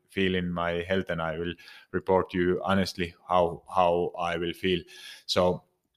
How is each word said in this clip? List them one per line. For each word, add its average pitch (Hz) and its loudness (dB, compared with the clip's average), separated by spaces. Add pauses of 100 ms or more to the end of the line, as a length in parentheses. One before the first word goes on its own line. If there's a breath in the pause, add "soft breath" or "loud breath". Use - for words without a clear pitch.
(100)
feel 95 0
in 90 -2
my 85 -2
health, 95 -2
and 82 -4
I 80 -4
will 85 -6 (380 loud breath)
report 92 0
you 90 2
honestly 92 0 (140)
how, 87 2 (100)
how 87 2
I 87 -2
will 85 -4
feel. 90 0 (460 loud breath)
So, 90 2 (340)